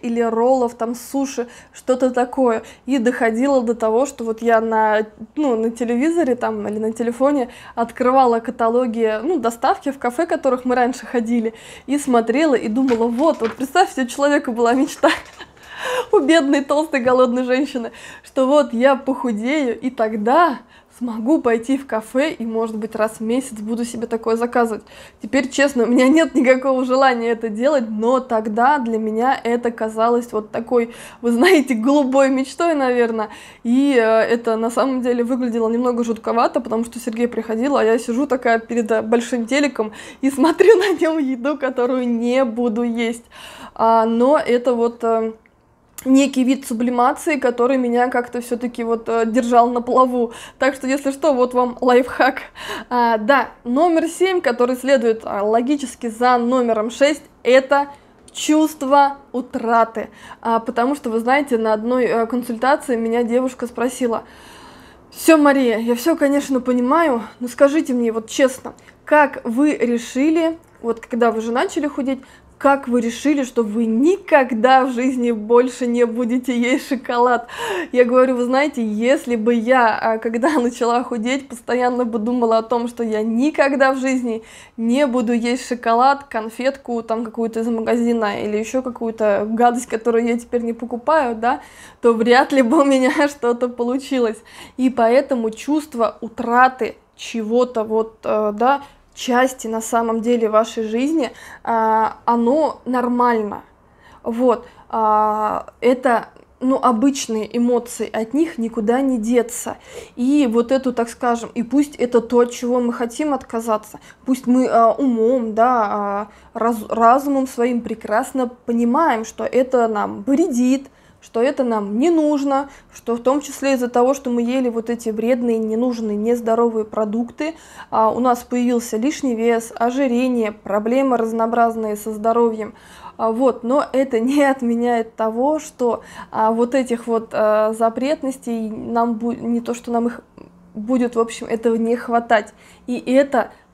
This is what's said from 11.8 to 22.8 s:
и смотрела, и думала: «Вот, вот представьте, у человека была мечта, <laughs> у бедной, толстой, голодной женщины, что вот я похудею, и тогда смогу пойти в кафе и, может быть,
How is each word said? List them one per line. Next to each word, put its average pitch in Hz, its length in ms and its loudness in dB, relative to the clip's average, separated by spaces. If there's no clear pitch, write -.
и 277 120 -2
смотрела, 254 560 2
и - 140 0
думала: 233 380 0
«Вот, 247 340 0
вот 220 140 -4
представьте, 269 480 0
у 254 40 -2
человека 285 440 0
была 233 220 2
мечта, 277 380 0
<laughs> - 520 -8
у 415 80 6
бедной, 285 440 4
толстой, 294 360 -2
голодной 254 440 2
женщины, 254 480 -2
что - 240 -2
вот 277 260 2
я 254 240 4
похудею, 254 800 -2
и 262 120 -6
тогда 233 720 0
смогу 240 440 -2
пойти 233 340 0
в 269 100 -8
кафе 247 460 -2
и, 226 140 -8
может 226 300 -4
быть, 214 200 -8